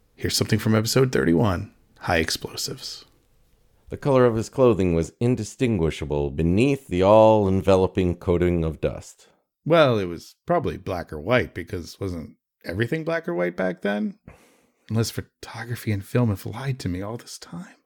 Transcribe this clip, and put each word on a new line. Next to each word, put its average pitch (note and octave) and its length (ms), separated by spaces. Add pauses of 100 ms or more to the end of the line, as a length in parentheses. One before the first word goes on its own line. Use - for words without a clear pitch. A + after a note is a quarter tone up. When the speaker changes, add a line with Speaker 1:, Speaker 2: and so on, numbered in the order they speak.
(160)
Speaker 1:
Here's - 200
something A2 240
from A2 160
episode B2+ 360
thirty-one, F2+ 600 (280)
High F2 180
Explosives. - 880 (840)
Speaker 2:
The - 80
color C3 280
of A#2 100
his A2 140
clothing G2 460
was E2 240
indistinguishable E2 1120
beneath F2+ 560
the F2+ 160
all-enveloping F#2+ 1120
coating F2 460
of D#2 180
dust. - 460 (380)
Speaker 1:
Well, C#3+ 340
it G2 60
was F2 300 (100)
probably B2 320
black F2 360
or D#2 60
white F#2 340
because F2 460
wasn't F2 360 (300)
everything A#2 380
black E3 240
or F3 60
white F3 240
back F#3 240
then? G3+ 380 (680)
Unless A2 220
photography - 800
and G2+ 140
film A#2+ 240
have G2 160
lied B2+ 340
to G2+ 100
me F2+ 120
all G#2+ 160
this - 220
time. - 360 (100)